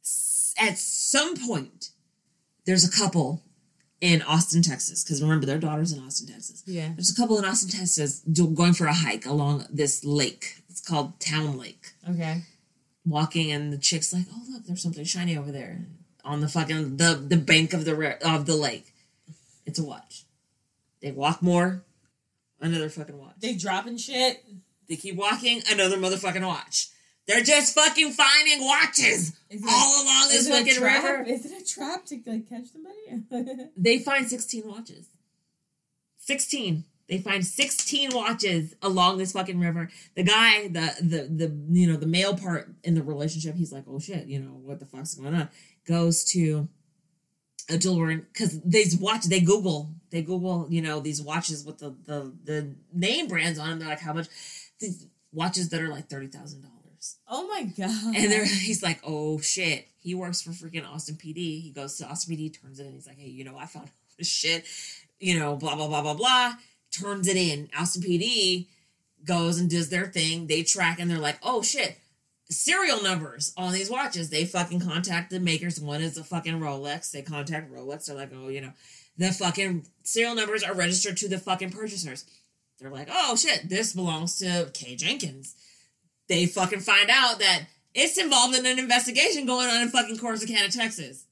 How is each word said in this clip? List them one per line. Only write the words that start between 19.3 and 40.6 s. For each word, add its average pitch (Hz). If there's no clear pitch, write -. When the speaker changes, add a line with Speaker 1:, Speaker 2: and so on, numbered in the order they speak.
Speaker 1:
It's 151
a 165
watch. -
They 143
walk 139
more, 180
another 160
fucking 147
watch. 135
Speaker 2:
They 226
dropping 196
shit. 254
Speaker 1:
They 160
keep 190
walking, 220
another 196
motherfucking 185
watch. -
They're 233
just 294
fucking 302
finding 294
watches 233
Speaker 2:
Is 208
it 226
Speaker 1:
all 277
along 269
this 247
Speaker 2:
is 254
it 285
a 277
Speaker 1:
fucking 262
Speaker 2:
trap? 269
Speaker 1:
river. 277
Speaker 2:
Is 233
it 370
a -
trap 349
to, 254
like, 220
catch 240
somebody? 262
<laughs> -
Speaker 1:
They 233
find 269
sixteen 233
watches. 220
Sixteen. 233
They 185
find 190
sixteen -
watches 208
along 185
this 190
fucking 185
river. 170
The 185
guy, 214